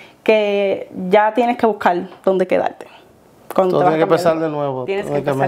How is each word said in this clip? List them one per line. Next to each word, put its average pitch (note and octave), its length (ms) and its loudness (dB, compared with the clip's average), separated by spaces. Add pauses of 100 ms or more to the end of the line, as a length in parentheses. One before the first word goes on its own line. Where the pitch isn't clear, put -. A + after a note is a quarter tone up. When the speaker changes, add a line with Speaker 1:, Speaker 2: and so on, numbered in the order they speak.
(220)
Speaker 1:
Que G3+ 680 0 (200)
ya G#3+ 260 4
tienes A#3+ 220 0
que A#3+ 100 0
buscar F#3+ 420 0 (160)
dónde F#3 220 2
quedarte. - 400 -4 (680)
Cuando F#3 220 2
Speaker 2:
Tú - 20 2
Speaker 1:
te E3 80 2
vas E3+ 80 2
Speaker 2:
tienes D#3+ 140 2
que D#3+ 60 4
Speaker 1:
a - 40 6
cambiar F3 100 0
Speaker 2:
empezar D#3+ 100 2
de D#3+ 160 -2
nuevo, C#3 300 -4
Speaker 1:
Tienes G3 220 -4
que D3 100 -4
empezar C#3 220 -2
de C3+ 100 -2